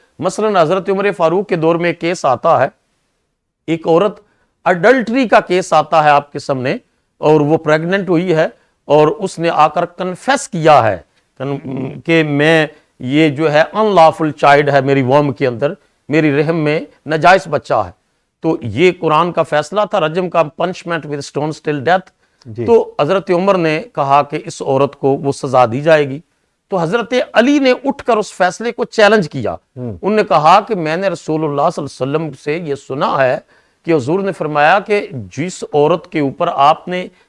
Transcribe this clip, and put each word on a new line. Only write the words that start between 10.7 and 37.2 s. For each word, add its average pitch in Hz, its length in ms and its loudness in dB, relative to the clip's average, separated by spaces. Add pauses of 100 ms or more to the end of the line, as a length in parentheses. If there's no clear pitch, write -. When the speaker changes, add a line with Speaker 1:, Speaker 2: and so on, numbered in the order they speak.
Speaker 1:
ہے 98 100 -2 (400)
کن-، 131 540 -8 (140)
کہ 165 180 2
میں 151 440 2 (320)
یہ 143 300 0
جو 147 240 -2
ہے 151 100 4 (120)
unlawful 170 540 2 (160)
child 143 260 4
ہے 139 100 4
میری 135 200 0
ووم 135 320 2
کے 139 140 -2
اندر، 127 260 -4 (360)
میری 151 340 0
رحم 165 120 -2
میں 151 240 -2 (260)
ناجائز 170 420 2
بچہ 147 260 -4
ہے۔ 101 180 -2 (500)
تو 160 200 -2
یہ 123 380 0
قرآن 160 320 0
کا 165 120 -2
فیصلہ 151 460 -2
تھا، 208 100 -2
رجم 165 300 -2
کا 170 100 0
punishment 170 680 -4
with 147 140 -8
stones 147 320 -6 (180)
till 147 100 -4
death۔ 170 320 -2 (340)
Speaker 2:
جی۔ 117 200 -8
Speaker 1:
تو 226 360 2
حضرت 175 300 -2
عمر 190 260 2
نے 160 240 -2 (140)
کہا 143 280 2
کہ 147 220 -8
اس - 160 -14
عورت 135 340 0
کو - 120 -4
وہ 139 240 -2
سزا 127 340 2
دی 117 160 -4
جائے 151 280 2
گی۔ 135 100 -10 (500)
تو 196 80 -4
حضرت 220 360 -2 (200)
علی 262 260 4
نے 262 140 4 (100)
اٹھ 269 200 -6
کر 233 140 2
اس 208 160 -6
فیصلے 190 380 -2
کو 233 140 -6
چیلنج 208 440 2
کیا۔ 104 240 -6
Speaker 2:
ہوں۔ 117 480 -14
Speaker 1:
انہوں 208 140 -2
نے 214 80 2
کہا 175 440 4
کہ 226 80 -4
میں 160 220 -4
نے 196 100 -4
رسول 156 360 -4
اللہ 147 320 -2
صلی 165 100 -8
اللہ 135 320 -6
علیہ 160 100 -4
وسلم - 160 -16
سے 156 260 -6
یہ 139 60 -4
سنا 147 480 -4
ہے 131 140 0 (480)
کہ 165 80 0
حضور 151 260 0
نے 196 120 -4
فرمایا 156 480 2
کہ 208 280 -2 (300)
جس 180 260 -8
عورت 151 480 0
کے 160 80 -4
اوپر 151 340 -2
آپ 151 340 2
نے 180 200 -8 (220)